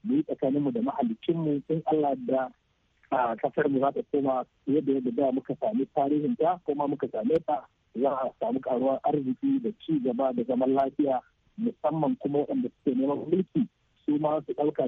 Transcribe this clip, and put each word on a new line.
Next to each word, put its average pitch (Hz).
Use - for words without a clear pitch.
Mu 202
yi -
tsakaninmu -
da 113
mahaliccinmu 147
in 160
Allah 147
da, 131
a, 123
kasar 147
mu 135
za 139
ta -
koma 135
yadda, 139
yadda 127
da 135
muka 131
sami 135
tarihin 143
ta, 175
kuma 143
muka 143
same 127
ta, 147
za 131
a 131
samu 226
karuwar 131
arziki -
da 113
ci 160
gaba 127
da 120
zaman 127
lafiya, 135
musamman 160
kuma 143
waɗanda 135
suke 135
neman 135
mulki 160
su 147
ma 151
su 147
ɗauka 147